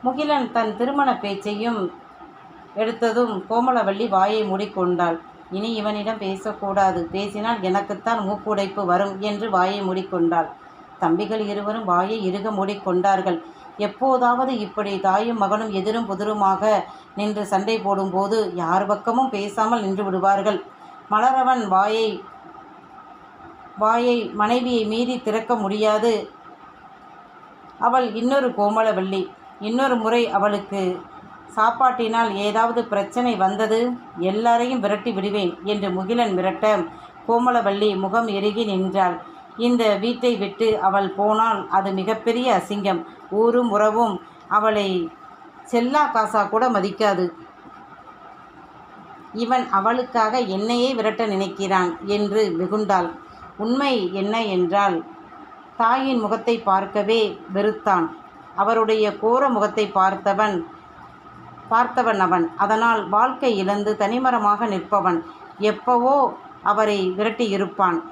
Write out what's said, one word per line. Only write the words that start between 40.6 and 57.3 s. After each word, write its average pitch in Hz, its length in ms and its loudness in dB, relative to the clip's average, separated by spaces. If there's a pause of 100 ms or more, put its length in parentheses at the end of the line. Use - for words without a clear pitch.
அவள் 190 280 2
போனால் 214 480 2 (120)
அது 196 220 0
மிகப்பெரிய 220 640 0
அசிங்கம். 196 460 0 (300)
ஊரும் 233 420 2
உறவும் 214 420 2 (340)
அவளை 214 380 2 (800)
செல்லா 254 400 2 (100)
காசா 226 360 2
கூட 233 200 2
மதிக்காது. 196 560 0 (2000)
"இவன் 240 360 0
அவளுக்காக 226 720 0
என்னையே 233 540 0
விரட்ட 220 340 0
நினைக்கிறான்" 190 640 0 (140)
என்று 208 380 2 (140)
வெகுண்டாள். 185 520 0 (480)
உண்மை 233 560 0
என்ன 208 300 -2
என்றால், 190 520 2 (840)
தாயின் 254 420 2
முகத்தை 226 400 0
பார்க்கவே 202 600 2 (320)